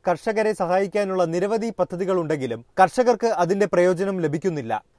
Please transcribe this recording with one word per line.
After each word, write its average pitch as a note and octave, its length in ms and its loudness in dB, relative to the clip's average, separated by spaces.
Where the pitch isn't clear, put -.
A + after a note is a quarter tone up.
കർഷകരെ G#3+ 520 0
സഹായിക്കാനുള്ള F#3+ 720 0
നിരവധി G3+ 460 -2
പദ്ധതികളുണ്ടെങ്കിലും E3 920 -2
കർഷകർക്ക് A3+ 600 2
അതിന്റെ F#3 320 2
പ്രയോജനം F#3 520 2
ലഭിക്കുന്നില്ല. D3+ 540 -2